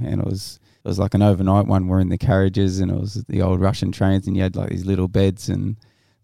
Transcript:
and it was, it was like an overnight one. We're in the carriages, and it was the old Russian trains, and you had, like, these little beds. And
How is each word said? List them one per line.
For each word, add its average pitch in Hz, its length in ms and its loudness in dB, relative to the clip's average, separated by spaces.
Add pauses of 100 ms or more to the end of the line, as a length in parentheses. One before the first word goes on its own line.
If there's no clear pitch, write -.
and 101 160 -4
it 90 60 -2
was, - 340 -8 (240)
it - 40 -8
was 92 120 -2
like 98 140 0
an 98 80 4
overnight 98 460 4
one. 95 200 2
We're 92 140 2
in 92 80 0
the 92 80 -2
carriages, 95 640 2
and 92 120 0
it 95 80 -2
was 101 300 -8
the 98 120 -2
old 95 200 2
Russian 95 300 0
trains, 95 360 0
and 95 80 -2
you 95 80 0
had, 95 120 -2
like, 98 140 -4
these 90 160 -6
little 92 220 0
beds. 95 420 0
And 101 280 -4 (460)